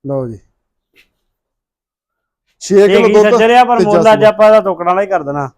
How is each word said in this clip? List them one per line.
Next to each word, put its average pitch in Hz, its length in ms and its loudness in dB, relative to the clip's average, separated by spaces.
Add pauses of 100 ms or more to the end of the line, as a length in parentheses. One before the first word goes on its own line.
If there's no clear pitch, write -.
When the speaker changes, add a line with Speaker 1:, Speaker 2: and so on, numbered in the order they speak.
Speaker 1:
ਲਓ 135 220 -8
ਜੀ। 107 100 -18 (2250)
ਛੇ 190 200 0
Speaker 2:
ਇਹ 202 80 4
Speaker 1:
ਕਿਲੋ 202 180 2
Speaker 2:
ਕੀ 208 80 0
Speaker 1:
ਦੁੱਧ 214 160 2
Speaker 2:
ਸੱਜਰ 226 200 0
ਆ, 247 140 4
ਪਰ 240 140 -2
Speaker 1:
ਤੀਜਾ 214 120 -2
Speaker 2:
ਮੁੱਲ 214 220 2
ਅੱਜ 214 80 0
Speaker 1:
ਸੂਆ। 214 80 2
Speaker 2:
ਆਪਾਂ 214 180 2
ਇਹਦਾ 214 140 4
ਤੋਕੜਾਂ 180 340 -4
ਵਾਲਾ 190 80 -2
ਹੀ 202 40 -6
ਕਰ 185 160 -4
ਦੇਣਾ। 143 360 -10